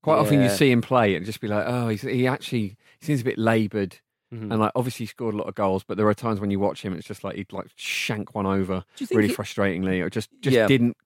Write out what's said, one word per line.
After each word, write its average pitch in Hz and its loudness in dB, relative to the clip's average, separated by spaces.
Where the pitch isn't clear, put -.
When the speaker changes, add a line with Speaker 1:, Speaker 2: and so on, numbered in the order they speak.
Speaker 1:
Quite 151 4
often 147 4
you 135 6
Speaker 2:
Yeah. 101 2
Speaker 1:
see 135 6
him 120 6
play 110 4
and 87 -6
just 107 -10
be 110 -6
like, 104 0
"Oh, 120 -2
he's, 104 -4
he 127 0
actually, 120 -2
he - -16
seems 147 0
a 117 -6
bit 127 -2
laboured." 110 0
Speaker 2:
Mm-hmm. 110 -8
Speaker 1:
And, 110 2
like, 107 2
obviously 123 -4
he 107 -8
scored 113 -6
a 104 -4
lot 101 -6
of 98 -14
goals, 95 0
but 95 -8
there 107 4
are 107 4
times 110 -4
when 101 -4
you 98 0
watch - -2
him, 92 -6
it's 80 -10
just - -14
like 98 -8
he'd, 98 -10
like, 98 -10
shank - -6
one 101 -2
over 95 0
Speaker 2:
Do - -8
you - -6
think - 0
Speaker 1:
really 104 4
Speaker 2:
he - -2
Speaker 1:
frustratingly, 95 -2
or 85 -4
just, - -6
just 131 2
Speaker 2:
Yeah. 110 6
Speaker 1:
didn't 120 2